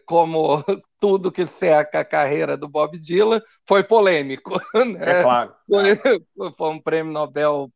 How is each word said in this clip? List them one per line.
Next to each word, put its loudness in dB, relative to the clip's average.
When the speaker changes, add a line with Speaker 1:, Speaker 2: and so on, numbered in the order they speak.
Speaker 1:
como 0
<laughs> -6
tudo 0
que -4
cerca 0
a -4
carreira -2
do -12
Bob -4
Dylan, 0
foi 4
polêmico, 0
<laughs> -14
né? 0
Speaker 2:
É 4
claro, 2
Speaker 1:
Foi, 2
Speaker 2:
claro. 0
Speaker 1:
foi -4
um -8
prêmio -4
Nobel -2